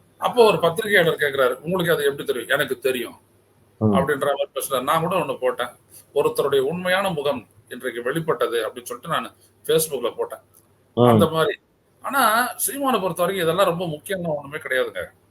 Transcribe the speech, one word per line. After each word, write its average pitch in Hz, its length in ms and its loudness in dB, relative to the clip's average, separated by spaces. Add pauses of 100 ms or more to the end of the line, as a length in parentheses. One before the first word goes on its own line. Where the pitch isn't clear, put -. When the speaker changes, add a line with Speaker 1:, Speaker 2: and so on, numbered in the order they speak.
(180)
Speaker 1:
அப்போ 240 260 4
ஒரு 190 160 6
பத்திரிகையாளர் 170 580 2
கேக்குறாரு, 135 440 0
"உங்களுக்கு 170 300 0
அது 147 120 0
எப்படி 139 200 0
தெரியும்?" 123 240 -4
"எனக்கு 131 300 0
தெரியும்" 123 380 -4 (600)
Speaker 2:
ம். 110 140 2
Speaker 1:
அப்படின்ற 151 280 2
மாதிரி 143 340 -2
பேசுறாரு. 127 280 -4
நான் 156 180 0
கூட 170 160 -2
ஒண்ணு 143 240 -2
போட்டேன், 123 280 -2 (460)
"ஒருத்தருடைய 143 440 2
உண்மையான 180 520 0
முகம் 139 360 -2 (220)
இன்றைக்கு 120 340 -8
வெளிப்பட்டது" 120 640 -2
அப்படின்னு 120 140 -12
சொல்லிட்டு 131 380 -6
நான் 113 140 -10 (320)
Facebookல 151 500 0
போட்டேன். 117 220 -6 (560)
Speaker 2:
ம். 120 120 6
Speaker 1:
அந்த 117 200 8
மாதிரி. 156 320 0 (440)
ஆனா 240 460 2 (180)
சீமானை 262 340 -2
பொறுத்த 180 240 -2
வரைக்கும் 180 240 0
இதெல்லாம் 185 180 2
ரொம்ப 175 200 -2
முக்கியமா 170 500 -6
ஒண்ணுமே 143 200 -10
கிடையாதுங்க. 123 480 -2 (260)